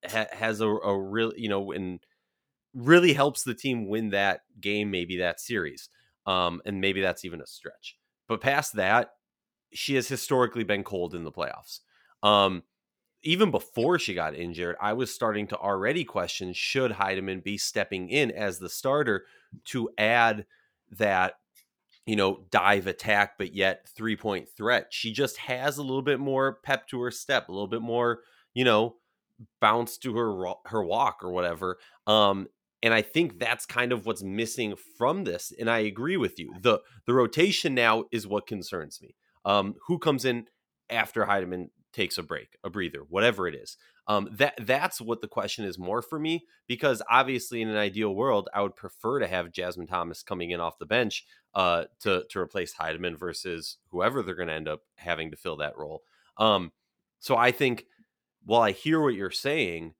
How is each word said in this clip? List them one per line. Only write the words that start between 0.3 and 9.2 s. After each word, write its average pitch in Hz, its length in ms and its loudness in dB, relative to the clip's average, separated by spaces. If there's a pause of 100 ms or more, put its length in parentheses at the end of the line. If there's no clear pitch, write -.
has 110 300 -2
a, 113 40 4
a 101 320 2
real, 104 380 -2
you 110 140 -4
know, 98 200 -2
and 92 300 -6 (720)
really 160 400 6
helps 143 300 2
the 127 100 -4
team 117 360 -2
win 107 220 -2
that 98 300 2 (180)
game, 104 320 -2
maybe 90 280 -4
that 87 200 -2
series. 85 520 -6 (340)
Um, 90 400 0
and 101 160 -4
maybe 95 220 0
that's 92 240 -2
even 82 160 -12
a 64 40 -16
stretch. - 520 -18 (280)
But 113 140 -4
past 139 360 -2
that, 104 340 2 (640)